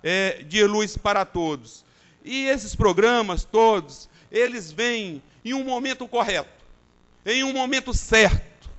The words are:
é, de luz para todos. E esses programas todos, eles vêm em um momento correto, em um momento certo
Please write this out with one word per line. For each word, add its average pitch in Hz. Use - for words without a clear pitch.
é, 185
de 202
luz 208
para 202
todos. 151
E 269
esses 247
programas 208
todos, 214
eles 233
vêm 202
em 240
um 269
momento 262
correto, 208
em 247
um 269
momento 262
certo -